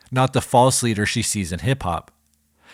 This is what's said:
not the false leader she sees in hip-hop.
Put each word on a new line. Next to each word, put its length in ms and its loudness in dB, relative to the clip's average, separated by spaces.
not 220 0
the 80 2
false 400 4
leader 240 0
she 160 -2
sees 300 -4
in 80 -6
hip-hop. 500 -4